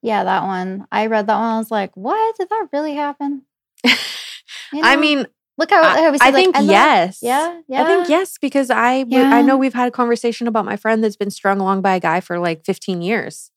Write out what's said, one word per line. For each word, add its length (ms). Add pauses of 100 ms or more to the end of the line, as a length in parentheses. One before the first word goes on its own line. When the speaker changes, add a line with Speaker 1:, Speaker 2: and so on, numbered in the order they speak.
Speaker 1:
Yeah, 220
that 200
one. 480
I 140
read 220
that 100
one. 160
I 40
was 120
like, 260
"What? 400
Did 140
that 220
really 220
happen?" 480 (200)
Speaker 2:
<laughs> 220 (880)
Speaker 1:
You 100
Speaker 2:
I 140
Speaker 1:
know? 40
Speaker 2:
mean, 260 (320)
Speaker 1:
Look 120
how, 120
Speaker 2:
I, 180
Speaker 1:
how 120
he 60
said, 100
Speaker 2:
I 20
Speaker 1:
like, 140
Speaker 2:
think 120
Speaker 1:
"I 40
love," 100
Speaker 2:
yes. 520
Speaker 1:
Yeah, 380 (100)
Speaker 2:
I 140
think 240
Speaker 1:
yeah. 100
Speaker 2:
yes, 220
because 300
I, 340
w-, 180
I 180
Speaker 1:
Yeah. 20
Speaker 2:
know 160
we've 160
had 120
a 40
conversation 580
about 160
my 120
friend 280
that's 120
been 140
strung 300
along 220
by 120
a 60
guy 200
for, 180
like, 260
fifteen 380
years. 540